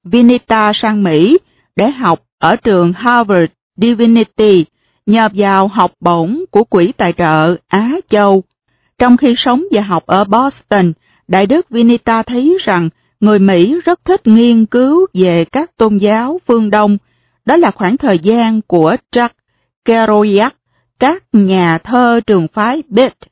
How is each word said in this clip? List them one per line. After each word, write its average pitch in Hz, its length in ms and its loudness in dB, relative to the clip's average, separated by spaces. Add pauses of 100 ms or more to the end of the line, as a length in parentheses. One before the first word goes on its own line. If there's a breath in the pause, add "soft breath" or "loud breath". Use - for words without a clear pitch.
Vinita 226 720 0
sang 214 300 -4
Mỹ 180 340 2 (380)
để 208 140 0
học 247 360 -4 (140)
ở 175 160 0
trường 180 380 0
Harvard 208 580 0 (240)
Divinity 220 920 2 (400)
nhờ 220 280 2
vào 196 340 0
học 196 320 -2
bổng 175 520 -2
của 208 120 2
quỹ 185 280 0
tài 175 220 -4
trợ 160 420 0 (120)
Á 220 240 -2 (160)
Châu. 202 360 2 (540)
Trong 247 200 2
khi 240 200 0
sống 262 340 -2
và 254 100 0
học 190 240 -6
ở 196 180 -2
Boston, 208 720 -2 (340)
Đại 190 200 0
đức 302 220 -2
Vinita 233 540 0
thấy 269 380 -2
rằng 170 280 -2 (300)
người 214 200 2
Mỹ 196 460 2
rất 349 200 -2
thích 370 220 -2
nghiên 226 380 4
cứu 285 480 0
về 170 320 0
các 294 320 -8
tôn 214 200 0
giáo 226 500 -2
phương 226 220 0
Đông. 208 280 0 (480)
Đó 285 120 2
là 349 140 2
khoảng 220 260 -2
thời 202 220 -2
gian 220 420 0
của 170 340 0 (160)
Jack 240 180 -2 (560)
Kerouac, 214 720 0 (440)
các 320 240 -2 (100)
nhà 185 440 2
thơ 233 500 0
trường 180 200 0
phái 247 420 -6
Beth 240 280 -2 (140)